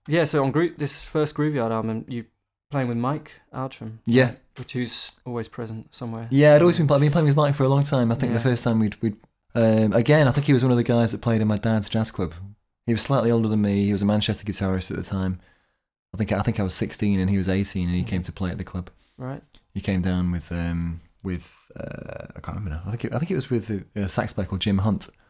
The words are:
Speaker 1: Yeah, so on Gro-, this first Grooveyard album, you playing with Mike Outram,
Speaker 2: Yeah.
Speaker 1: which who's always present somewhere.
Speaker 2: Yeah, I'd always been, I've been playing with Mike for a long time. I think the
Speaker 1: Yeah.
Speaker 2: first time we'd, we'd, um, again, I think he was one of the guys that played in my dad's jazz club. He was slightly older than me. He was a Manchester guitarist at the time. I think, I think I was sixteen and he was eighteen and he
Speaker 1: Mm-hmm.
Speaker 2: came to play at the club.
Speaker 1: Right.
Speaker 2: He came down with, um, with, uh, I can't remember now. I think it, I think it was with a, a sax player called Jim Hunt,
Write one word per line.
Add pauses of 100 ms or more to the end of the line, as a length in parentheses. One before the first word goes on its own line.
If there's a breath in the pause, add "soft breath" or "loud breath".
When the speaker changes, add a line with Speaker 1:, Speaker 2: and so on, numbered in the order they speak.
Speaker 1:
Yeah,
so
on
Gro-,
this
first
Grooveyard
album,
you (460)
playing
with
Mike (200)
Outram,
Speaker 2:
Yeah. (260)
Speaker 1:
which
who's
always
present
somewhere.
Speaker 2:
Yeah,
I'd
always
been,
I've
been
playing
with
Mike
for
a
long
time.
I
think
the
Speaker 1:
Yeah.
Speaker 2:
first
time
we'd,
we'd, (380)
um,
again,
I
think
he
was
one
of
the
guys
that
played
in
my
dad's
jazz
club. (540)
He
was
slightly
older
than
me.
He
was
a
Manchester
guitarist
at
the
time. (720 soft breath)
I
think,
I
think
I
was
sixteen
and
he
was
eighteen
and
he
Speaker 1:
Mm-hmm.
Speaker 2:
came
to
play
at
the
club. (280)
Speaker 1:
Right. (320)
Speaker 2:
He
came
down
with,
um, (240)
with, (200)
uh, (100)
I
can't
remember
now.
I
think
it,
I
think
it
was
with
a, (160)
a
sax
player
called
Jim
Hunt, (220)